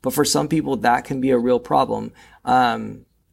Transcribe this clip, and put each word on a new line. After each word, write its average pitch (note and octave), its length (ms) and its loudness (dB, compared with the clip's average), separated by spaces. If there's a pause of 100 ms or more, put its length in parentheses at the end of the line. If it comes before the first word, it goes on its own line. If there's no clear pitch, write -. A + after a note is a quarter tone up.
But B2+ 100 -2
for D3 120 2
some D3 220 0
people, D3 320 -2
that B2 260 2
can C3+ 160 -6
be C3 100 0
a B2+ 80 4
real B2 200 2
problem. A2+ 540 -2 (320)
Um, A2+ 640 0 (260)